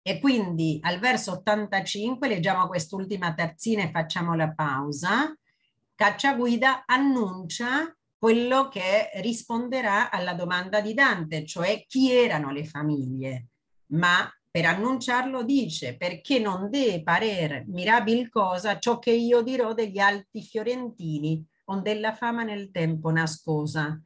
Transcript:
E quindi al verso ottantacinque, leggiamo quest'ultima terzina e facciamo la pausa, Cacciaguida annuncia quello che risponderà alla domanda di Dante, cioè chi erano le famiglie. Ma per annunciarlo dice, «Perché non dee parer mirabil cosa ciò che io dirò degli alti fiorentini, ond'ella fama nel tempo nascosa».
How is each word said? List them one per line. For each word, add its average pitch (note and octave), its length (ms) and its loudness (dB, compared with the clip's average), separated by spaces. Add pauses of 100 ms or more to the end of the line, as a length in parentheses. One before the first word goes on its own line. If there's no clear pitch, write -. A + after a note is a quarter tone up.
E F#3 200 -4
quindi F3 600 2
al F3+ 160 -2
verso A3+ 340 0
ottantacinque, G#3+ 960 -2
leggiamo G3 380 2
quest'ultima F#3 680 -4
terzina G3 480 -2
e - 80 -2
facciamo E3+ 440 -2
la D#3+ 180 0
pausa, D#3 840 -2 (580)
Cacciaguida A#3+ 920 2
annuncia B3 1080 0 (220)
quello A#3+ 520 4
che G3 480 0
risponderà A#3 920 -2
alla F3+ 240 -2
domanda F3+ 460 -2
di G#3+ 140 -4
Dante, F3 500 0
cioè F3+ 420 -2
chi C4 240 4
erano G3+ 400 4
le C#3+ 140 -6
famiglie. C3 840 -4 (400)
Ma F3 400 2 (220)
per E3 140 0
annunciarlo B3 800 0
dice, G3 520 -2
«Perché - 420 0
non G3+ 320 -2
dee A3 320 0
parer E3+ 640 0
mirabil A3 640 2
cosa G3 480 0
ciò A#3 200 0
che A#3 140 2
io A#3 300 4
dirò A#3+ 320 0
degli G#3+ 240 -4
alti G3+ 440 0
fiorentini, E3+ 1040 -4 (220)
ond'ella G#3 480 -4
fama A#3 300 -4
nel G3+ 260 -8
tempo D#3+ 400 -2
nascosa». D#3 960 -2